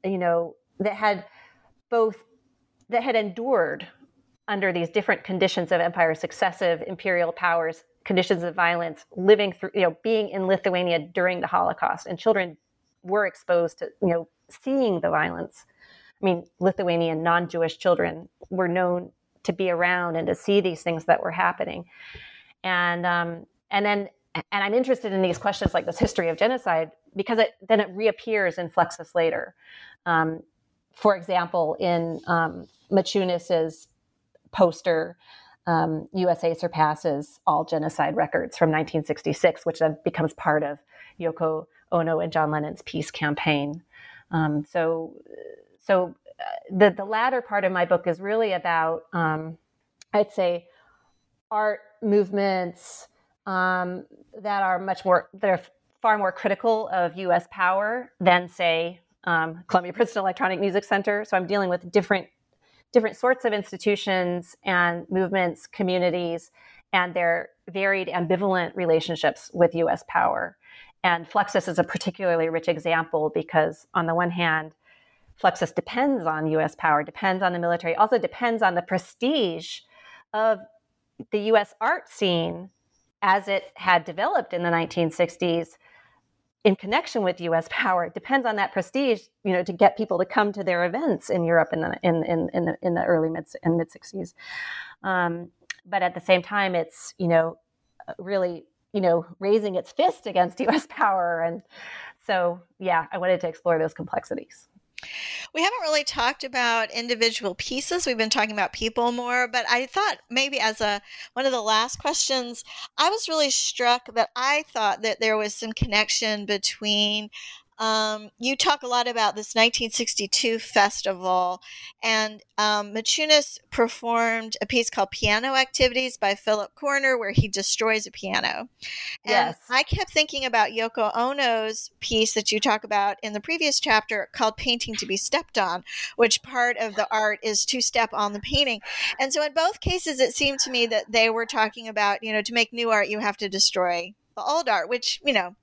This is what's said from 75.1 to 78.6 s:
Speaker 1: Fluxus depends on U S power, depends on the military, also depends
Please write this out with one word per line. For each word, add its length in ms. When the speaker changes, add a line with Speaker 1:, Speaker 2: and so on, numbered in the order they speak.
Speaker 1:
Fluxus 320
depends 540
on 180
U 140
S 160
power, 260
depends 400
on 100
the 60
military, 380
also 240
depends 420